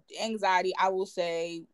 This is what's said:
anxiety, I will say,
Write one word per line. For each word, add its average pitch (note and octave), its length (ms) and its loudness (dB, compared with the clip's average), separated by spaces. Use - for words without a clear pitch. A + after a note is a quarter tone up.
anxiety, F#3+ 560 2
I F#3 120 4
will F#3 180 0
say, E3+ 680 -4